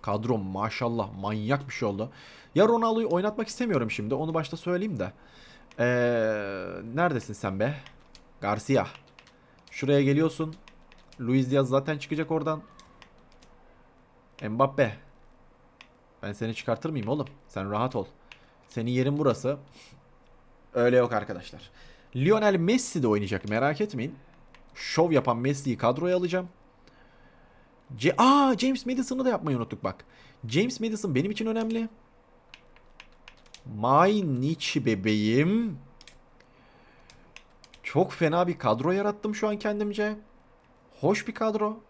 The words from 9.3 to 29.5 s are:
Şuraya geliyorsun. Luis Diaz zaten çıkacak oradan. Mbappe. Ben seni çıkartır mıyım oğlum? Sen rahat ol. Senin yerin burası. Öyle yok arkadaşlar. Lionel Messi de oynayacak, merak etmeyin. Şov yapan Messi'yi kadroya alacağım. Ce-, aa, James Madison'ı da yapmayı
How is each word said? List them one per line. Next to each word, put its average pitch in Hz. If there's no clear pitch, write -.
Şuraya 139
geliyorsun. 156
Luis 127
Diaz 139
zaten 139
çıkacak 156
oradan. 156
Mbappe. 127
Ben 101
seni 113
çıkartır -
mıyım 107
oğlum? 143
Sen 98
rahat 117
ol. 101
Senin 117
yerin 131
burası. 143
Öyle 123
yok 120
arkadaşlar. 101
Lionel 202
Messi 180
de 117
oynayacak, 104
merak 139
etmeyin. 135
Şov -
yapan 123
Messi'yi 135
kadroya 156
alacağım. 180
Ce-, 156
aa, 262
James 254
Madison'ı 254
da 254
yapmayı 151